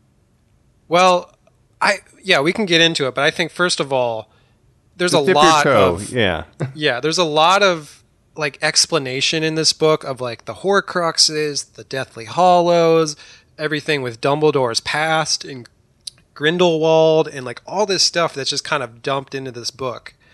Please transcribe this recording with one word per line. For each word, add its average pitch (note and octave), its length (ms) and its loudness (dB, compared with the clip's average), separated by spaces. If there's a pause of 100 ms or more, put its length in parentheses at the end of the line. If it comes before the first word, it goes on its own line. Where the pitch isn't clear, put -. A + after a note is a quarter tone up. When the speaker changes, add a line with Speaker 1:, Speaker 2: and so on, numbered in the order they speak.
(880)
Speaker 1:
Well, F3+ 480 2 (440)
I, G3 200 0 (240)
yeah, F3 180 2
we E3 120 0
can A3 120 -4
get E3 160 2
into D#3+ 260 0
it, B2 80 -8
but C#3 80 -2
I D#3 80 2
think, D#3+ 200 -6
first F3 280 -2
of C#3 140 -6
all, A#2 360 -4 (680)
there's F3+ 160 -2
Speaker 2:
Just D#3 100 4
Speaker 1:
a - 40 -4
Speaker 2:
dip F#3 80 4
your D3 80 6
Speaker 1:
lot D#3 200 6
Speaker 2:
toe, G#2 320 4
Speaker 1:
of G2+ 160 -10
Speaker 2:
yeah. F#2 320 0 (160)
<laughs> C3+ 160 -8
Speaker 1:
yeah, C#3+ 240 -2
there's D#3 180 -2
a F3+ 60 0
lot E3 400 2
of, E3 400 -2 (320)
like, D3 260 -6
explanation D3+ 840 -2
in D#3+ 120 -4
this D#3+ 180 0
book D#3 300 0
of, B2+ 180 -10
like, A#2+ 240 -8
the A2 100 -12
Horcruxes, D#3+ 1160 -2
the A2+ 100 -20
Deathly B2+ 420 -10
Hallows, E3+ 920 4 (420)
everything D3+ 440 -4
with A#2+ 200 -8
Dumbledore's C#3+ 600 2
past D#3 640 -2
and C3 220 -16 (680)
Grindelwald D#3+ 960 2
and, C#3 180 -12
like, A#2+ 200 -12
all F#3+ 200 -4
this F#3+ 180 -2
stuff E3+ 300 -2
that's C3+ 160 -6
just C#3+ 140 -6
kind C#3+ 200 -4
of A#2 180 -14
dumped C#3 320 -6
into C3 180 -10
this A#2 200 -12
book. B2+ 420 -10 (200)